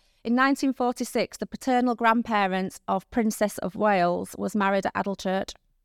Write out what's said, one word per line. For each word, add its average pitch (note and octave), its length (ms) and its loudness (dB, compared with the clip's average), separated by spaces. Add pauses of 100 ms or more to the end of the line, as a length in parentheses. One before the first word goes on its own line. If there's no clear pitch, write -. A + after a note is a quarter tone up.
(220)
in A#3 120 0
nineteen C4+ 400 2
forty-six, B3 640 -2
the G#3 80 -6
paternal B3 480 0
grandparents G#3+ 920 0
of G3 240 -4
Princess G#3+ 460 0
of - 180 -6
Wales F#3 600 2
was G3 180 -6
married G3 300 2
at - 100 -2
Adel G3 220 -2
Church. F#3+ 380 -4 (300)